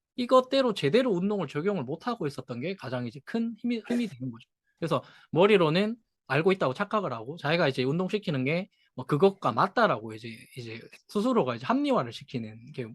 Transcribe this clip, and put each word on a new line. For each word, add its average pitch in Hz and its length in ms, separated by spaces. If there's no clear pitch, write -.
이것대로 254 580
제대로 226 380
운동을 185 360
적용을 165 360
못하고 165 420
있었던 123 340
게 180 160
가장 123 300
이제 117 180
큰 233 340
힘이, 240 300
힘이 240 200
되는 127 220
거죠. 113 180
그래서 151 240
머리로는 190 680
알고 160 240
있다고 165 220
착각을 196 380
하고 117 240
자기가 156 320
이제 127 160
운동시키는 170 600
게 170 240
뭐 127 80
그것과 156 460
맞다라고 135 600
이제, 113 220
이제 113 240
스스로가 208 480
이제 117 120
합리화를 254 460
시키는 117 600
게 131 120